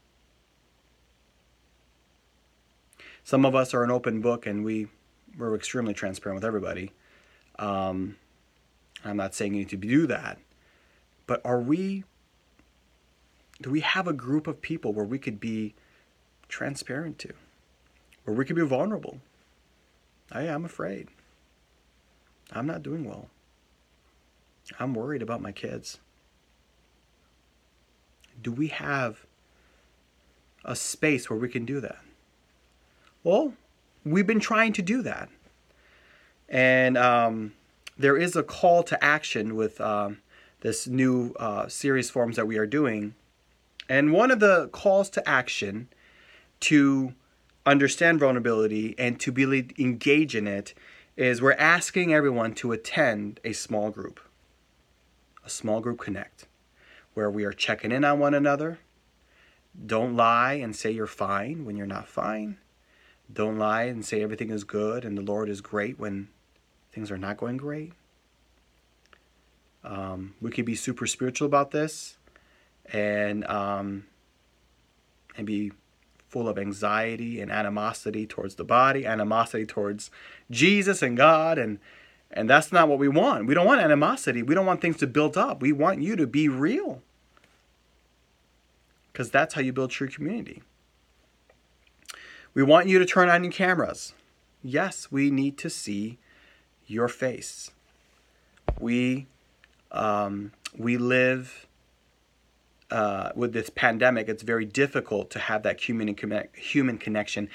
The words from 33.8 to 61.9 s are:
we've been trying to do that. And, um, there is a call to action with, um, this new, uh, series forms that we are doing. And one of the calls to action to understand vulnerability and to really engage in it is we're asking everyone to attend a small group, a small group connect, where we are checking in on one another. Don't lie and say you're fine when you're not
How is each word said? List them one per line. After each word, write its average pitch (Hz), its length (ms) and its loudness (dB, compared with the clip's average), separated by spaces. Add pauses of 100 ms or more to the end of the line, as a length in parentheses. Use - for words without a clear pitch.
we've 175 220 2
been 214 140 2
trying 220 340 2
to 208 80 -2
do 214 200 0
that. - 280 -8 (1160)
And, 127 500 4
um, 117 560 2 (440)
there 139 180 6
is 170 200 0
a 156 60 2
call 175 420 4
to - 200 0
action 120 520 0
with, 110 240 -2
um, 104 380 -2 (420)
this - 260 -4
new, 127 540 2
uh, 107 280 -4
series 135 420 -2
forms 117 260 0
that 113 100 0
we 110 120 -2
are 107 80 2
doing. 107 480 -2 (720)
And 143 240 4
one 220 180 4
of 254 80 4
the 190 300 6
calls 196 420 2
to - 180 -4
action 123 600 -2 (720)
to 139 540 4 (500)
understand 143 560 4
vulnerability 110 760 2
and 120 220 -2
to - 140 -4
really 131 440 0
engage 143 600 2
in 104 100 -2
it 101 260 -6 (440)
is 127 260 2
we're 135 120 6
asking 170 600 2
everyone 120 400 2
to 120 160 -6
attend 110 720 -2
a 113 100 -6
small 107 380 -4
group, 95 300 -14 (1200)
a - 60 -20
small 110 300 -2
group 120 200 -6
connect, - 460 -10 (680)
where 107 140 0
we 104 160 -2
are 101 80 -4
checking 107 380 -4
in 135 140 0
on 143 160 4
one 143 140 4
another. 147 440 0 (1080)
Don't 113 300 0
lie 120 380 4
and 123 240 -6
say 110 160 -4
you're 110 140 -4
fine 104 580 -4
when 104 120 -8
you're 101 100 -6
not 101 200 -8